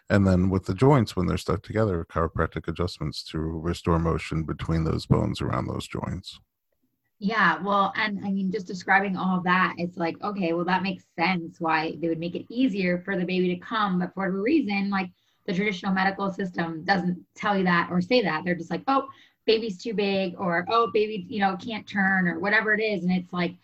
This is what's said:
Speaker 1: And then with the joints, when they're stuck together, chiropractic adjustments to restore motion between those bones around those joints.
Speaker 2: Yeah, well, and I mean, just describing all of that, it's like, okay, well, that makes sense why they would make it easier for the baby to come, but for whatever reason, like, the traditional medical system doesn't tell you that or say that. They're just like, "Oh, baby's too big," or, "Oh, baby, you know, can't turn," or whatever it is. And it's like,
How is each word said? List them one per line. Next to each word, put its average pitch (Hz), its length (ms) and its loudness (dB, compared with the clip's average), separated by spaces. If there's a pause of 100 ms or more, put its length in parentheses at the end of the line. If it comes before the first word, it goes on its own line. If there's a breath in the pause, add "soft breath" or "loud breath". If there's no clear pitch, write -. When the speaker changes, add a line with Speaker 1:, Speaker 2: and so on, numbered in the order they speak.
Speaker 1:
And 98 180 6
then 92 220 6
with 95 160 2
the 95 80 -2
joints, 127 420 6
when 90 120 2
they're 85 100 2
stuck - 260 -2
together, 98 480 0
chiropractic - 580 -2
adjustments 76 560 -4
to - 140 -8
restore 82 600 0
motion 80 460 -2
between 80 400 -2
those 80 200 -2
bones - 380 2
around 62 240 -2
those 65 200 -6
joints. - 540 -10 (800)
Speaker 2:
Yeah, 196 440 2
well, 196 340 2
and 208 280 -4
I 202 60 -2
mean, 196 200 -2
just 202 160 -4
describing 196 520 0
all 185 180 0
of 175 80 -2
that, 180 320 2
it's 175 220 -4
like, 165 240 -2
okay, 190 320 -2
well, 175 100 -2
that 180 180 0
makes 190 220 -6 (140)
sense 175 420 -2
why 160 400 0
they 165 80 -2
would 165 100 0
make 175 160 -6
it - 140 -8
easier 190 560 0
for 196 100 -4
the 180 120 0
baby 180 280 2
to 175 60 -8
come, 208 380 -2
but 180 160 -4
for 185 60 -6
whatever 190 200 -2
reason, 208 480 2
like, 190 220 -2 (360)
the 202 80 -2
traditional 196 400 0
medical 190 380 0
system 170 500 -4
doesn't 180 420 0 (120)
tell 208 200 0
you 190 60 2
that 175 300 2
or 180 80 2
say 254 200 4
that. 160 240 0
They're 175 120 0
just 165 120 -8
like, 170 200 -4
"Oh, 269 180 2 (380 loud breath)
baby's 220 360 0
too 226 140 -6
big," 190 440 0
or, 175 300 0
"Oh, 233 240 4
baby, 214 360 0
you 214 100 -6
know, 190 180 2
can't 208 320 -10
turn," 190 380 2
or 165 140 -2
whatever 208 340 2
it 208 80 0
is. 202 220 -2
And 180 80 2
it's 180 200 -2
like, 175 320 -2